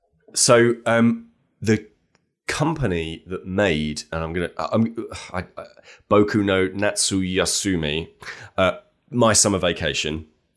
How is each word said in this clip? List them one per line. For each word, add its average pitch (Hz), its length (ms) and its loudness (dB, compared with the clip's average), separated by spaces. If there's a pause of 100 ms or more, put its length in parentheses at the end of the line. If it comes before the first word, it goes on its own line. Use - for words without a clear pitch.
(340)
So, 120 400 6 (100)
um, 117 440 2 (320)
the 107 260 0 (600)
company 95 800 -2
that 90 180 -10
made, 82 640 0
and 80 140 -6
I'm 80 80 -6
gonna, 87 260 -4
I, 80 140 -4
I'm, 113 340 0 (260)
I, 90 120 -6 (120)
I, - 100 -16 (440)
Boku 104 340 4
no 95 240 2
Natsuyasumi, 92 1400 -2 (480)
uh, 92 220 2 (320)
My 117 220 2
Summer 101 260 2
Vacation. 80 680 -4 (300)